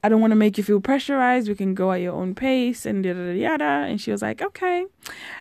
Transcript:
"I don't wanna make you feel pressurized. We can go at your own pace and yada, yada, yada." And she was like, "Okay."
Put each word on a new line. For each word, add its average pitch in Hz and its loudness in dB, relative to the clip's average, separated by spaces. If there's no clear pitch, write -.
"I 214 2
don't 220 6
wanna 220 6
make 214 4
you 202 0
feel 208 4
pressurized. 254 2
We 208 -2
can 190 -2
go 185 0
at 180 -2
your 180 -4
own 185 -4
pace 254 0
and 202 -2
yada, 180 -2
yada, 180 -4
yada." 302 -2
And 208 -4
she 220 -6
was 208 -4
like, 214 -6
"Okay." 359 -4